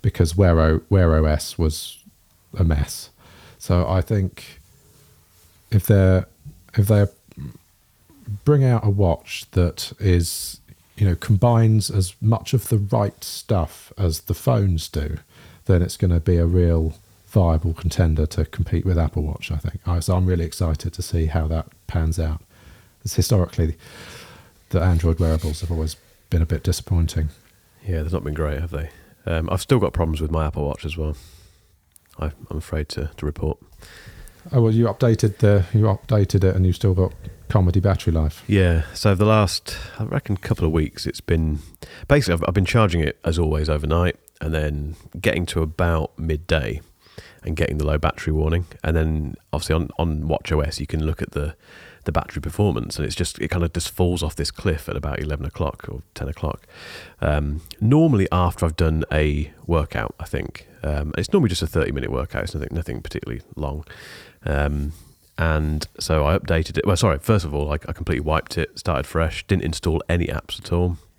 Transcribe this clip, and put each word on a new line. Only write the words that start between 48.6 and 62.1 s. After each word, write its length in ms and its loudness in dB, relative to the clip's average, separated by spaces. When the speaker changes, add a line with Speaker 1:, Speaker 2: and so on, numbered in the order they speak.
Speaker 2:
And 120 0
then, 400 -2
obviously, 240 -2
on, 140 -2
on 300 -2
watch 240 -2
O 80 2
S, 180 -4
you 80 -6
can 180 -2
look 160 -4
at 100 -8
the, 240 -4
the 60 -2
battery 300 -4
performance, 560 -2
and 80 -4
it's 100 -6
just, 240 -6
it 100 -4
kinda 200 0
just 200 -6
falls 340 0
off 120 -4
this 140 -4
cliff 400 -4
at 60 -6
about 240 -6
eleven 260 -4
o'clock 440 -6
or 120 -12
ten 140 -8
o'clock. 360 -6
Um, 400 -2
normally 520 4
after 340 2
I've 120 -2
done 340 2
a 400 0
workout, 540 -2
I 60 -10
think. 420 -8
Um, 340 -2
it's 140 -4
normally 180 4
just 120 -2
a 60 -2
thirty-minute 440 -2